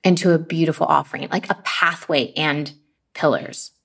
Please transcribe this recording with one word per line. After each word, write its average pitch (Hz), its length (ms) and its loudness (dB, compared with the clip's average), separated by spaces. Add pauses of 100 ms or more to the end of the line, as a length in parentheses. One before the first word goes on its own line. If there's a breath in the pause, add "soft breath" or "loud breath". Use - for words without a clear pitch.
into 180 260 4
a 170 80 6
beautiful 165 480 0
offering, - 460 0
like - 180 -4
a - 140 -2
pathway 165 720 -2
and 151 380 -2 (420)
pillars. - 580 -2 (120)